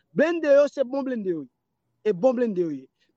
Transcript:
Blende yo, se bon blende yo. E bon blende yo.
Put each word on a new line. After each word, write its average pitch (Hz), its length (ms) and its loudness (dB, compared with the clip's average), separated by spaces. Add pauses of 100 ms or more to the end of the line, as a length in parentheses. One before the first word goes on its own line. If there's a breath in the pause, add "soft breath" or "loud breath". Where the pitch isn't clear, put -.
(160)
Blende 311 340 0
yo, 285 220 6
se 285 160 -6
bon 269 180 -6
blende 226 240 -6
yo. 160 140 -6 (580)
E 208 140 -2
bon 247 180 2
blende 220 320 -2
yo. 135 220 -8 (300)